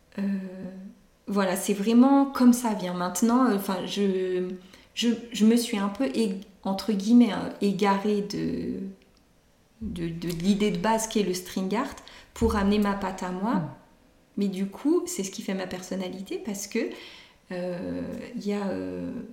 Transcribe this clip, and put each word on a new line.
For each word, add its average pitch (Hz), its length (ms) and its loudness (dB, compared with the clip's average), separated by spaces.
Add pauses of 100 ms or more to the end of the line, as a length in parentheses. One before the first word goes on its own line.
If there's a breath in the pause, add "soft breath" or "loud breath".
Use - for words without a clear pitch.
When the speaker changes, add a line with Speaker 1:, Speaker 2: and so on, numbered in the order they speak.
(180)
Speaker 1:
Euh, 202 40 -2 (1040)
voilà, 190 300 0
c'est 196 180 0
vraiment 240 500 6
comme 247 300 6
ça 226 180 0
vient. 180 220 -4
Maintenant, 226 560 2
euh, 196 80 2
'fin, 185 260 -4
je, 185 640 0 (460 loud breath)
je, 226 140 0 (220)
je 196 140 2
me 226 120 8
suis 233 200 0
un 202 140 0
peu 269 160 -2
ég-, 214 340 0 (220)
entre 196 320 -2
guillemets, 214 380 6
hein, - 180 -6 (100)
égarée 196 640 2
de, - 560 -4 (1040)
de, 170 260 -6
de 165 200 -6 (140)
l'idée 202 280 4
de 175 80 -2
base 220 280 0
qu'est 214 160 0
le 180 120 0
string 190 400 -4
art 269 220 -4 (360 loud breath)
pour 220 240 0
amener 202 220 4
ma 202 160 2
patte 190 280 -6
à 185 80 -6
moi. 196 260 -2
Speaker 2:
Mm. 151 140 -2 (680)
Speaker 1:
Mais 202 100 2
du 190 180 -2
coup, 311 380 0
c'est - 200 -6
ce - 80 -6
qui - 100 -12
fait 202 100 -6
ma 190 140 -4
personnalité 190 760 -8
parce - 260 -8
que, 226 100 -4 (720 loud breath)
euh, 180 520 -6 (340)
il 196 100 -6
y 208 60 -2
a, 202 160 -2
euh, 185 420 -6 (220)